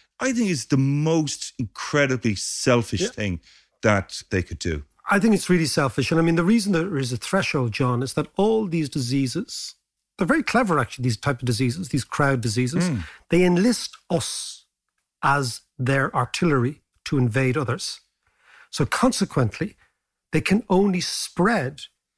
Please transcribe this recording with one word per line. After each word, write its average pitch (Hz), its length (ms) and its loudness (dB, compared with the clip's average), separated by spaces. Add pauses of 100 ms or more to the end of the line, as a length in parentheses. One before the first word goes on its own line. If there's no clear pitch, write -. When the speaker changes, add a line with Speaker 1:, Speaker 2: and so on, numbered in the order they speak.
(200)
Speaker 1:
I 262 120 0
think 226 180 0
it's 139 160 -2
the 147 120 2
most 147 800 0
incredibly 127 760 0
selfish 117 680 0
Speaker 2:
Yeah. 196 60 -2
Speaker 1:
thing 98 320 -6 (420)
that 104 480 0
they 95 120 0
could 85 160 -8
do. 78 260 -6 (260)
Speaker 2:
I 202 80 4
think 214 160 4
it's - 160 0
really 170 160 4
selfish. 139 440 0
And 165 80 2
I 165 40 4
mean, 165 140 2
the 170 80 2
reason 208 280 2
there 170 240 0
is 131 160 -2
a 123 60 -6
threshold, 139 540 -2
John, 123 300 0
is 135 120 -6
that 151 220 -2
all 220 300 2
these 160 220 -2
diseases, 131 840 -4 (420)
they're 175 100 0
very 285 160 2
clever, 208 360 2
actually, 123 240 -4
these 120 160 0
type 139 240 -2
of - 20 -10
diseases, 123 460 -2
these 135 140 -2
crowd 139 360 0
diseases, 123 440 0
Speaker 1:
Mm. 131 200 -2 (240)
Speaker 2:
they 175 160 4
enlist 180 520 2 (120)
us - 560 -6 (580)
as 139 380 0 (180)
their 135 380 0
artillery 139 640 0 (240)
to 147 140 0
invade 127 400 2
others. 120 420 -6 (680)
So - 160 -2
consequently, - 880 0 (560)
they 160 80 2
can 208 280 2
only 190 340 4
spread 170 800 -2 (360)